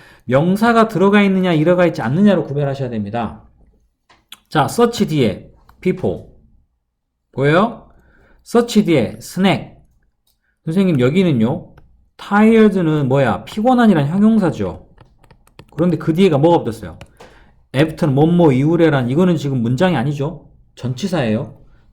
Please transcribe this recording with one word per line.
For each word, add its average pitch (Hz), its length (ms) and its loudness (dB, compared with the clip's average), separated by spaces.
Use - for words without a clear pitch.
명사가 208 600 2
들어가 202 360 2
있느냐, 185 300 0
들어가 175 320 2
있지 160 160 -2
않느냐로 165 440 2
구별하셔야 139 440 -6
됩니다. 110 540 -8
자, 147 220 -2
such 226 380 0
뒤에 131 440 -2
people. 147 460 -4
보여요? 165 560 -2
such 226 400 2
뒤에 135 340 0
snack. - 540 -4
선생님, 165 380 -2
여기는요. 147 720 -2
tired는 196 960 2
뭐야? 127 340 0
피곤한이란 220 640 2
형용사죠. 180 800 0
그런데 165 240 -2
그 165 160 -4
뒤에가 170 240 2
뭐가 165 260 2
붙었어요? 92 340 -10
after는 156 400 -2
뭐뭐 165 380 2
이후래란, 143 560 0
이거는 170 260 0
지금 135 260 -4
문장이 135 360 0
아니죠. 143 540 -6
전치사예요. 123 840 -6